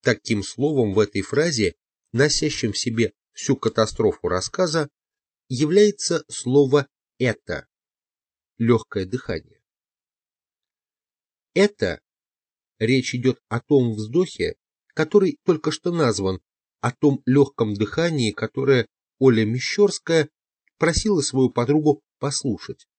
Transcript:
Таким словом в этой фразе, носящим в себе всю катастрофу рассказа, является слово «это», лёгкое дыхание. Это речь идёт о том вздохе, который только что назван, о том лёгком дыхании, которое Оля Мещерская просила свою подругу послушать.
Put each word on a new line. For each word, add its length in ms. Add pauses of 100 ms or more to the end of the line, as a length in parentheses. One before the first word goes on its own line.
Таким 400
словом 520
в 40
этой 220
фразе, 540 (380)
носящим 600
в 60
себе 340 (200)
всю 240
катастрофу 720
рассказа, 600 (600)
является 800
слово 600 (300)
«это», 480 (920)
лёгкое 460
дыхание. 580 (1900)
Это 460 (800)
речь 360
идёт 340
о 120
том 320
вздохе, 640 (380)
который 500
только 260
что 220
назван, 480 (400)
о 120
том 340
лёгком 480
дыхании, 560
которое 560 (320)
Оля 260
Мещерская 840 (480)
просила 420
свою 300
подругу 520 (160)
послушать. 680 (120)